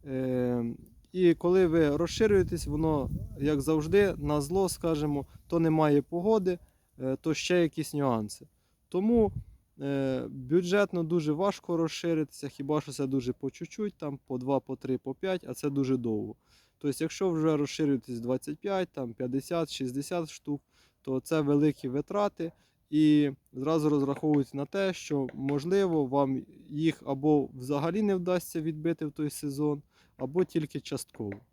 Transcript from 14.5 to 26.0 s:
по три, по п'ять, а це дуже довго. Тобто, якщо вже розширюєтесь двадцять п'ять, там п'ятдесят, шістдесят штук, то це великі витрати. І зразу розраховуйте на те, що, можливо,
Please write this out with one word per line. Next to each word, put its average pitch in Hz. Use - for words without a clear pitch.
по 131
три, 127
по 135
п'ять, 185
а 127
це 147
дуже 135
довго. 107
Тобто, 147
якщо 185
вже 160
розширюєтесь 139
двадцять 127
п'ять, 190
там 123
п'ятдесят, 139
шістдесят 143
штук, -
то 131
це 160
великі 143
витрати. 170
І 151
зразу 151
розраховуйте 143
на 139
те, 196
що, 139
можливо, 156